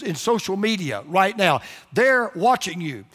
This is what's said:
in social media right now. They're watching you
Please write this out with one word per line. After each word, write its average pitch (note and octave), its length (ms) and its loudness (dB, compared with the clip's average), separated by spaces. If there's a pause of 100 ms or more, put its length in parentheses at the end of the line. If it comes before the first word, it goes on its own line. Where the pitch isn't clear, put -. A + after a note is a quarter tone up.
in E3+ 120 -4
social G3 400 -2
media F#3+ 500 -2
right F#3+ 300 2
now. E3 240 2 (320)
They're B3 420 2
watching F#3 460 0
you C3+ 240 -6 (100)